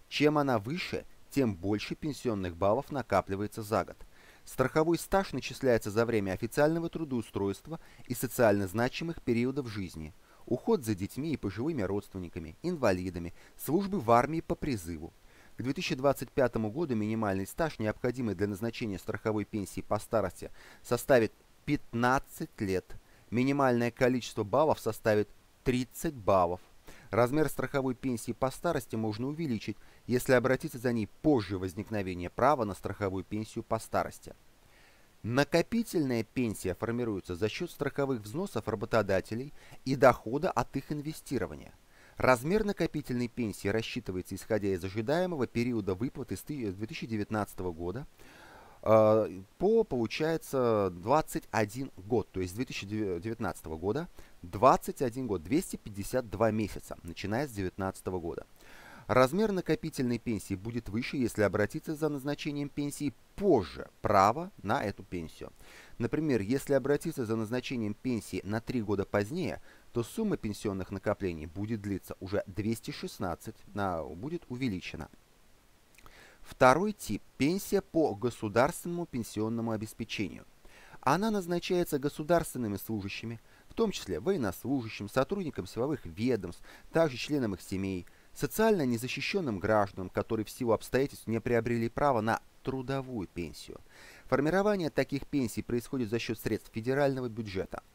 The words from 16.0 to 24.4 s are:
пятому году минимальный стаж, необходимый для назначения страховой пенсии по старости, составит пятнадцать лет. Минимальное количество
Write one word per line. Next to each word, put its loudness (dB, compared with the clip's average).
пятому 2
году -2
минимальный 0
стаж, -4
необходимый -2
для 0
назначения -4
страховой -2
пенсии -4
по -2
старости, -2
составит 4
пятнадцать 0
лет. -2
Минимальное 4
количество 0